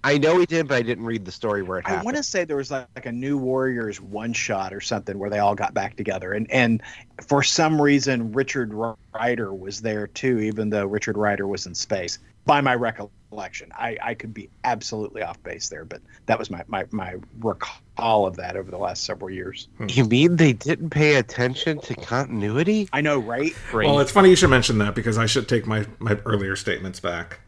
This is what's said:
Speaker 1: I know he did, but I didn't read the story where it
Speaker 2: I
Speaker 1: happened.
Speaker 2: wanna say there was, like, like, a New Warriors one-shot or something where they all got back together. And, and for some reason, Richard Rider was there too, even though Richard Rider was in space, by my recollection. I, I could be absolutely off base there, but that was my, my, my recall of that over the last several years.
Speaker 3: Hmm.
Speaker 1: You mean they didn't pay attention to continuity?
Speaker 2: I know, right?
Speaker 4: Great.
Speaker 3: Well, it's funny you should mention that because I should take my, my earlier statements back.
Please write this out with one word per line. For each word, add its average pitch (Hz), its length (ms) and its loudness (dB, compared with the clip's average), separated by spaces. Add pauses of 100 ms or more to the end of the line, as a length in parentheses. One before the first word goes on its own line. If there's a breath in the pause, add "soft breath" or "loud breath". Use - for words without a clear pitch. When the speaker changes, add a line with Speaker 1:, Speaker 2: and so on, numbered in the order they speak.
Speaker 1:
I 143 140 4
know 156 220 6
he 175 80 6
did, 165 200 0
but 135 120 2
I 120 40 2
didn't 113 220 -2
read 113 220 -4
the 90 40 -10
story 104 320 -2
where 92 160 -4
it 85 80 -6
Speaker 2:
I 98 40 -4
Speaker 1:
happened. 90 160 -2
Speaker 2:
wanna 277 160 -2
say 190 240 -2
there 156 100 -4
was, 139 140 -6
like, 135 160 -6 (100)
like, 123 80 -16
a 123 80 -6
New 135 240 -2
Warriors 127 640 0
one-shot 101 720 -4
or 101 80 -8
something 101 380 -4
where 101 100 -4
they 104 120 0
all 101 140 4
got 98 200 -4
back 98 220 -4
together. 95 360 -6
And, 107 180 -4
and 117 300 4 (480 loud breath)
for 139 140 4
some 160 380 4
reason, 135 520 4
Richard 131 400 -2 (420)
Rider 113 380 -2
was 98 300 -10
there 107 240 -4
too, 127 320 -2
even 107 320 -2
though 104 160 0
Richard 104 320 -2
Rider 101 280 0
was 98 200 -6
in 87 80 -14
space, 92 440 -6 (280 soft breath)
by 143 160 4
my 131 140 4
recollection. 104 1000 -8
I, 117 260 -6
I 117 120 -6
could 113 180 -12
be 107 160 -14 (160)
absolutely 110 560 -4
off 85 220 -8
base - 260 -10
there, 82 160 -12
but 85 160 -14 (240 soft breath)
that 135 140 2
was 110 100 -8
my, 87 180 -10
my, 98 260 -6
my 92 240 -8 (240)
recall 110 880 -2
of 85 100 -6
that 87 200 -8
over 95 140 -8
the - 80 -10
last 90 260 -6
several 98 240 -8
years. 92 480 -10
Speaker 3:
Hmm. 107 140 -8
Speaker 1:
You 120 160 4
mean 143 300 4
they 156 180 6
didn't 156 340 -4
pay 147 280 4
attention 127 680 -2
to - 120 -8
continuity? 127 1000 -2
Speaker 2:
I 147 80 0
know, 147 160 2
right? 123 340 -2 (180)
Speaker 4:
Great. 110 160 2
Speaker 3:
Well, 143 140 6
it's 135 120 2
funny 190 180 10
you 180 60 12
should 175 120 6
mention 123 300 6
that 104 160 2
because 110 240 0
I 113 80 4
should 113 200 0
take 117 200 0
my, 107 180 0 (140)
my 107 260 0
earlier 98 320 0
statements 92 440 -6
back. 85 480 -6